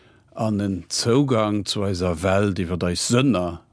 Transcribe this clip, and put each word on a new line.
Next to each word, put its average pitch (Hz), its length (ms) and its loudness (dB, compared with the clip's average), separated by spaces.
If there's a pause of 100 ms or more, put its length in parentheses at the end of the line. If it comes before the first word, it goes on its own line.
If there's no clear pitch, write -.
(340)
an 110 240 -2
den 98 300 -2
Zugang 113 760 2
zu 101 200 -4
dieser 90 400 0
Welt, 98 340 2
über 90 180 -2
die 87 200 -2
Sinne, 95 640 0 (120)